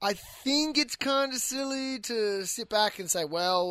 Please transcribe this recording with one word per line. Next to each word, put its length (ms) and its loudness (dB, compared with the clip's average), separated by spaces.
I 120 2
think 640 0
it's 200 2
kinda 420 0
silly 640 -2
to 440 0
sit 240 -6
back 300 2
and 120 -4
say, 140 0
"Well, 460 2